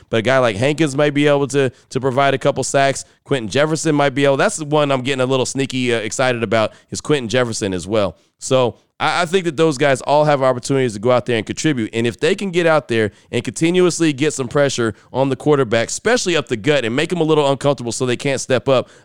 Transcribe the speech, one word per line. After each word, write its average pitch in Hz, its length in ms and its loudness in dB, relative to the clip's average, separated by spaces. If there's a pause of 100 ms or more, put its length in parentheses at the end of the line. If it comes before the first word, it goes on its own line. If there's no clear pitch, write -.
(100)
but 113 80 0
a 113 60 0
guy 131 160 2
like 117 160 2
Hankins 139 400 0
might 147 180 2
be 143 140 2
able 143 220 2
to, 135 200 0
to - 300 -8
provide 135 340 2
a 131 60 -2
couple 139 240 0
sacks. 139 420 0 (180)
Quentin 110 240 -2
Jefferson 156 460 0
might 143 220 2
be 139 100 2
able, 139 120 4
that's 185 200 0
the 160 80 -10
one 147 260 0
I'm 127 120 -2
getting 131 180 -2
a 127 60 0
little 131 180 0
sneaky, 127 480 -2
uh, 117 60 0
excited 120 420 -2
about 107 320 0 (160)
is 98 120 -10
Quentin 135 280 -2
Jefferson 113 440 -2
as 90 140 -6
well. 101 300 -2 (200)
So 127 400 0 (220)
I, 151 240 0
I - 20 -4
think 175 200 -2
that 151 120 -6
those 160 220 2
guys 139 220 2
all 151 240 2
have 143 180 2
opportunities 127 500 0
to 104 60 -10
go 117 100 0
out 123 160 2
there 117 120 -2
and 101 80 -2
contribute. 123 480 -2
And 117 120 0
if 117 140 -4
they 175 160 0
can 196 160 -6
get 170 160 0
out 156 200 2
there 110 240 0 (200)
and 120 120 -2
continuously 165 680 0
get 139 200 -2
some 127 140 -6
pressure 127 460 0 (180)
on 135 180 0
the 131 60 -2
quarterback, 123 520 2
especially 208 480 0
up 147 120 -2
the 123 100 -4
gut, 131 280 0
and 113 100 -4
make 165 160 -2
him 175 80 -2
a 160 40 2
little 151 260 2
uncomfortable 135 420 -2
so 127 140 -4
they 123 120 -2
can't 135 220 -2
step 127 280 -2
up, 127 220 2 (160)